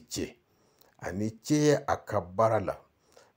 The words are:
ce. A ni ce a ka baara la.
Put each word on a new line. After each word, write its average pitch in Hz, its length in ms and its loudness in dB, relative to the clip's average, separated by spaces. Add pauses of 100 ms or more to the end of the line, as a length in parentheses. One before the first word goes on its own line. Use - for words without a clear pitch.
ce. - 160 -6 (720)
A - 140 -10
ni 104 160 -4 (160)
ce 151 140 2 (300)
a 85 100 2
ka - 240 -4
baara 104 380 2
la. 85 160 -4 (600)